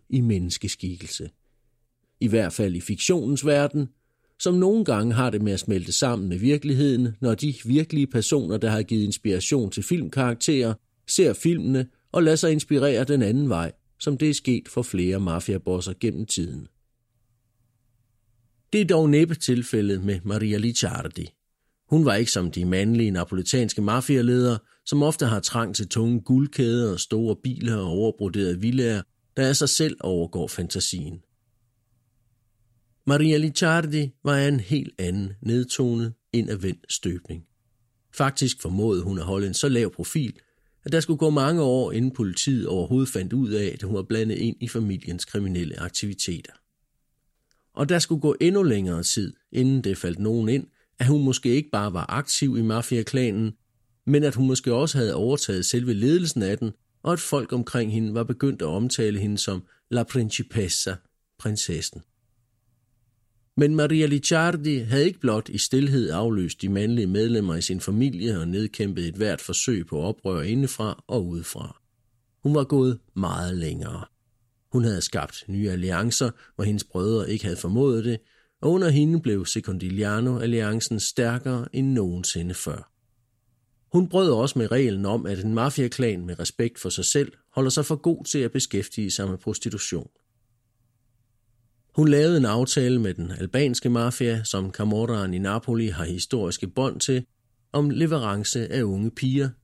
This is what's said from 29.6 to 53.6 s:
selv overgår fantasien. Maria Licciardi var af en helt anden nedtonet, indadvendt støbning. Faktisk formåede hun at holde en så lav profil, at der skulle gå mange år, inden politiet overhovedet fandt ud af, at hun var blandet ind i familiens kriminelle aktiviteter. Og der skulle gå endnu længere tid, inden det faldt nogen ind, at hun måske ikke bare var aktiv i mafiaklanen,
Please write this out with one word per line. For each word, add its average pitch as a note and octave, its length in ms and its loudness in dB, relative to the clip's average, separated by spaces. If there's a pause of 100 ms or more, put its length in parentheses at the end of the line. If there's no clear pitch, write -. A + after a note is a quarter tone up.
selv - 320 0
overgår E2+ 480 -2
fantasien. F2 720 -6 (1900)
Maria D3+ 300 4
Licciardi D#3 760 2 (140)
var C#3+ 120 2
af C#3 120 4
en C#3+ 120 2
helt C3+ 380 -2
anden F#2+ 340 -4 (100)
nedtonet, A#2 680 0 (200)
indadvendt G2+ 600 -2
støbning. F2 520 -6 (720)
Faktisk C3+ 480 -2
formåede F#2+ 400 0
hun F#2+ 160 -4
at E2 60 -6
holde G2 220 -2
en F#2 80 -6
så - 140 -2
lav A#2 260 0
profil, B2 400 -6 (500)
at C#3+ 80 -4
der E3 80 2
skulle D#3+ 180 -2
gå D#3 120 2
mange D3+ 320 2
år, B2+ 300 2
inden B2 180 0
politiet A#2 560 -2
overhovedet A#2+ 420 0
fandt F#2 240 -4
ud B2 180 0
af, G#2 240 0
at - 80 -12
hun G2+ 120 -4
var F#2+ 80 -2
blandet A2 340 -2
ind A2 240 -2
i A#2+ 80 -6
familiens F#2+ 560 -4
kriminelle F#2 560 -4
aktiviteter. F2 720 -6 (1200)
Og C#3+ 140 0
der E3+ 100 2
skulle D#3+ 220 0
gå D3 200 2
endnu F#3 220 4
længere F#2+ 400 2
tid, - 300 -2 (200)
inden C3 320 2
det F#2+ 140 -2
faldt E2+ 200 -4
nogen A2 300 0
ind, C3+ 180 0 (320)
at B2+ 80 2
hun D3 180 4
måske C3 240 0
ikke C#3+ 220 2
bare G#2 220 -2
var F2 180 -4
aktiv C3 480 0
i A2+ 40 2
mafiaklanen, A2+ 880 0 (540)